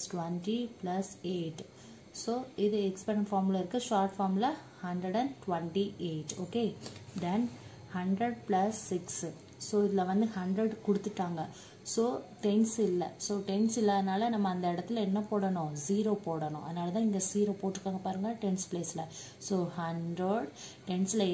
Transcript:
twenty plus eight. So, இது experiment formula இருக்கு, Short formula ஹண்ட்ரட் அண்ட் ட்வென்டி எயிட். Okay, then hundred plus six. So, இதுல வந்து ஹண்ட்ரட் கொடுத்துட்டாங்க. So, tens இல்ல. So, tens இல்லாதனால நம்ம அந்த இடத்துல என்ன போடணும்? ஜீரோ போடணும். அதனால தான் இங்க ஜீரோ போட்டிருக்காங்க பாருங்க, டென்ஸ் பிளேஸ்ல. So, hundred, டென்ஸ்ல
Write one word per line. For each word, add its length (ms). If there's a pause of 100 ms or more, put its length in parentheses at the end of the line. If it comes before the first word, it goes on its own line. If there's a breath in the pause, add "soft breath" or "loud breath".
(140)
twenty 440 (220)
plus 280 (280)
eight. 240 (600 loud breath)
So, 120 (340)
இது 120 (120)
experiment 400
formula 320
இருக்கு, 180 (100)
Short 260
formula 340 (360)
ஹண்ட்ரட் 340
அண்ட் 140 (100)
ட்வென்டி 420 (240)
எயிட். 220 (120)
Okay, 200 (600 loud breath)
then 180 (540 loud breath)
hundred 420 (100)
plus 260 (160)
six. 320 (440)
So, 100 (100)
இதுல 240
வந்து 160 (100)
ஹண்ட்ரட் 380 (120)
கொடுத்துட்டாங்க. 540 (520 loud breath)
So, 120 (400)
tens 300 (120)
இல்ல. 180 (220)
So, 80 (140)
tens 320
இல்லாதனால 540
நம்ம 200
அந்த 200
இடத்துல 340
என்ன 120 (100)
போடணும்? 420 (140)
ஜீரோ 260 (140)
போடணும். 400
அதனால 300
தான் 120
இங்க 120 (100)
ஜீரோ 220 (100)
போட்டிருக்காங்க 440
பாருங்க, 240 (140)
டென்ஸ் 280
பிளேஸ்ல. 320 (440 loud breath)
So, 80 (240)
hundred, 680 (420 loud breath)
டென்ஸ்ல 440